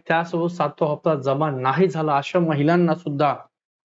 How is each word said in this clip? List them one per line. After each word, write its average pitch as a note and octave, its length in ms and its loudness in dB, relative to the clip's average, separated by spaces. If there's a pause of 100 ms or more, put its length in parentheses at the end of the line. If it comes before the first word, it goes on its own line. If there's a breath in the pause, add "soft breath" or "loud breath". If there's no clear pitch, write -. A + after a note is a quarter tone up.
त्यासोबत E3+ 460 0
सातवा D3+ 380 -2
हप्ता D#3 320 0
जमा C#3+ 300 0
नाही C3 360 2
झाला, D3+ 280 -2
अशा C#3+ 240 -2
महिलांना D#3+ 540 2
सुद्धा C#3+ 400 -2 (500)